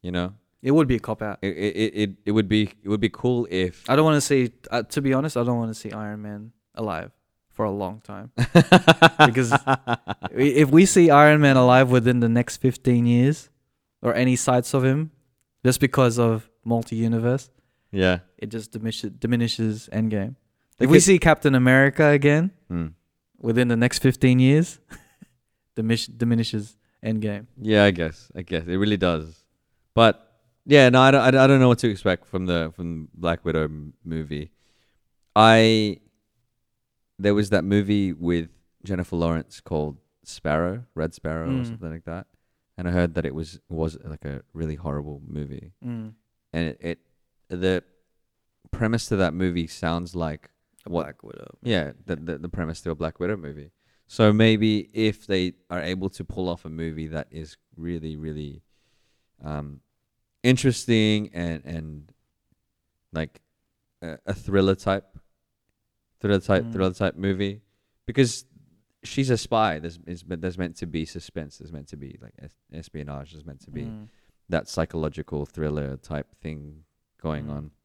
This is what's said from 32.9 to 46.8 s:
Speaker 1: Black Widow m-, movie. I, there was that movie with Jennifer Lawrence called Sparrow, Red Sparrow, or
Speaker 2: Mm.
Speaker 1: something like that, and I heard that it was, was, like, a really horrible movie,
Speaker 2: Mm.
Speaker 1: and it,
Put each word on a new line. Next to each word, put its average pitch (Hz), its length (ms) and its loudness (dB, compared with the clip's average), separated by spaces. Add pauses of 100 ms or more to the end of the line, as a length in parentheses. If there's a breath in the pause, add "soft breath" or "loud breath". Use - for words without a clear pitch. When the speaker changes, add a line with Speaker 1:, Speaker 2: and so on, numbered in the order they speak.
Speaker 1:
Black 85 280 -4
Widow 80 200 -2
m-, 76 300 -10 (120)
movie. 76 460 -10 (840)
I, 113 640 4 (1160)
there 101 160 2
was 101 160 2
that 92 140 2
movie 101 500 2
with 85 360 -2 (340)
Jennifer 90 320 -6
Lawrence 82 460 -4
called 76 360 -6 (260)
Sparrow, 87 600 -4 (100)
Red 80 200 -6
Sparrow, 80 340 -8
or 135 40 -6 (100)
Speaker 2:
Mm. 120 40 -6
Speaker 1:
something 110 260 -12
like 82 140 -16
that, 85 220 -14 (500)
and 90 100 -6
I 87 40 -2
heard 87 240 0
that 82 100 -4
it 65 80 -6
was, 80 260 -12 (100)
was, 80 340 -6
like, 76 220 -16
a 71 160 -10 (120)
really 78 220 -8
horrible 73 500 -10
movie, 73 460 -12 (120)
Speaker 2:
Mm. 113 300 -12 (400)
Speaker 1:
and 82 160 -4
it, - 120 -12